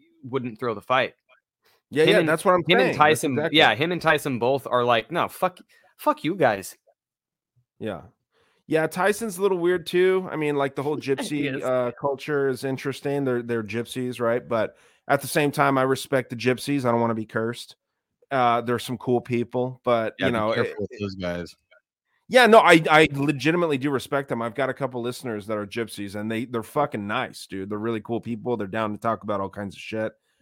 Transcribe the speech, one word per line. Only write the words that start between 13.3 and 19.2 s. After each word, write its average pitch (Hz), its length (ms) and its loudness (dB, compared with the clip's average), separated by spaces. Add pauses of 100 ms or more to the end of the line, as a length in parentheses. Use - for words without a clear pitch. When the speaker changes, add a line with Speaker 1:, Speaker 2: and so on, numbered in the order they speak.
Speaker 2:
they're 117 220 -4
gypsies, 117 560 -6
right? 120 280 0
But 110 300 -2 (300)
at 139 140 2
the 135 60 -10
same 147 240 2
time, 139 260 2
I 131 60 2
respect 131 460 0
the 123 60 -8
gypsies. 127 500 -2
I 120 60 2
don't 117 100 2
wanna 117 140 0
be 110 100 -6
cursed. 113 500 -6 (540)
Uh, 120 320 2
they're 120 180 -2
some 120 180 -8
cool 123 220 2
people, 123 640 -4